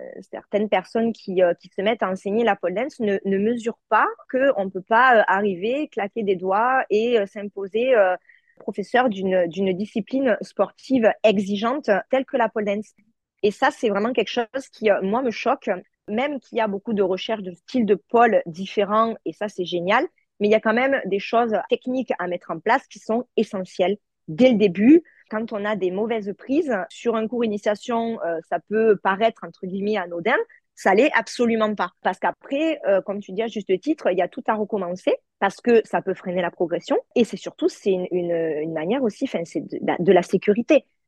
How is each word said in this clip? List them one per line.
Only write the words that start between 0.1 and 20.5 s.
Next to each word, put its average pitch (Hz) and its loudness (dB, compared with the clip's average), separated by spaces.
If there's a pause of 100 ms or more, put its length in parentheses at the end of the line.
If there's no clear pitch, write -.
certaines - -4
personnes 226 -2
qui, 185 -2
euh, 175 4
qui - -18
se - -6
mettent 214 -2
à 190 0
enseigner 202 -2
la 202 2
pole 180 -4
dance 254 -6
ne, 202 0
ne 196 0
mesurent 220 -4
pas 233 2 (240)
qu'on 254 0
ne 196 -8
peut 185 -8
pas, 240 4
euh, 214 8
arriver, 208 0
claquer 208 -6
des 190 2
doigts 214 0
et, 226 2
euh, 196 0
s'imposer, 202 -2
euh, 185 4 (440)
professeur 240 0
d'une, 185 0
d'une 190 0
discipline 220 -2
sportive 214 0 (140)
exigeante 208 0 (220)
telle 262 0
que - -4
la 226 0
pole 214 -4
dance. 208 -6 (500)
Et 208 2
ça, 262 0
c'est 262 -2
vraiment 202 -2
quelque 233 0
chose 240 -6
qui, 214 0
euh, 185 2
moi, 202 -2
me 254 -2
choque, 233 -2 (360)
même 262 -4
qu'il - -10
y - 2
a 220 0
beaucoup 196 -6
de 208 2
recherches 196 -2
de 185 -10
styles 226 -2
de 202 4
pole 233 4
différents, 202 -2 (100)
et 160 -6
ça, 208 -8
c'est 190 -8
génial, 175 0 (320)
mais 208 2
il - 2